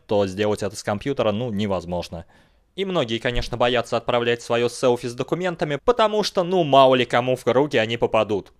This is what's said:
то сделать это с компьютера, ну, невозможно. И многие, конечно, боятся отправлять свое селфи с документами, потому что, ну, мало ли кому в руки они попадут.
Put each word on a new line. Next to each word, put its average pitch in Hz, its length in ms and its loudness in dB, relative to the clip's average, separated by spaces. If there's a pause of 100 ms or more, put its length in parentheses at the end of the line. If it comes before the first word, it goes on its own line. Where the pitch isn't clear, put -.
то 101 220 2
сделать 104 340 -2
это 101 140 -4
с - 80 -12
компьютера, 110 480 -2
ну, 117 180 -4
невозможно. 90 760 -6 (500)
И 190 100 -6
многие, 143 320 -2
конечно, 120 400 -4
боятся 120 400 0
отправлять 120 460 0
свое 120 260 0
селфи 123 380 0
с 117 80 -8
документами, 160 680 -4
потому 214 380 2
что, 196 220 -2
ну, 180 200 0
мало 135 300 6
ли 123 120 4
кому 127 300 0
в - 120 -8
руки 135 280 2
они 113 220 0
попадут. 107 640 0